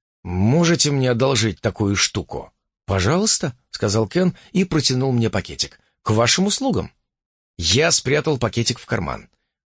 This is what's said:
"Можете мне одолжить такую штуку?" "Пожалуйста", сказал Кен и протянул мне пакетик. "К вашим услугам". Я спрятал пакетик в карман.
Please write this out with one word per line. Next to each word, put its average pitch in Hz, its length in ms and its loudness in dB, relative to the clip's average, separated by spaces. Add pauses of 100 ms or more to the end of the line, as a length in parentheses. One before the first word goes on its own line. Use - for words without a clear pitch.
(220)
"Можете 147 680 2
мне 131 200 2
одолжить 113 500 0
такую 101 360 -2
штуку?" - 560 -4 (320)
"Пожалуйста", 139 720 0 (140)
сказал 110 360 -2
Кен 180 300 0 (160)
и 196 120 2
протянул 135 480 0
мне 113 180 0
пакетик. - 500 -6 (220)
"К - 80 -2
вашим 117 360 2
услугам". 202 460 -2 (640)
Я 110 340 2
спрятал 143 460 0
пакетик 117 420 -2
в - 80 -20
карман. 69 420 -6 (380)